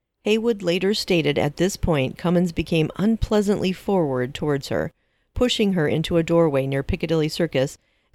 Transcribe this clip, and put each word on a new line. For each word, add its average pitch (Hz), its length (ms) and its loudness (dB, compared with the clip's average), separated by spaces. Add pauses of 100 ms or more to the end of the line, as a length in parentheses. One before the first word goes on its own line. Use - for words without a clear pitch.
(240)
Haywood 220 380 0
later 185 320 0
stated 151 440 0
at 143 200 0
this 185 180 0
point 143 420 0
Cummins 175 360 0
became 160 420 0
unpleasantly 202 800 0
forward 147 600 -2
towards 143 360 -4
her, 80 220 -2 (420)
pushing 233 400 0
her 156 140 2
into 160 280 -2
a 170 80 2
doorway 156 420 2
near 135 180 -2
Piccadilly 160 440 -2
Circus 156 500 -2 (380)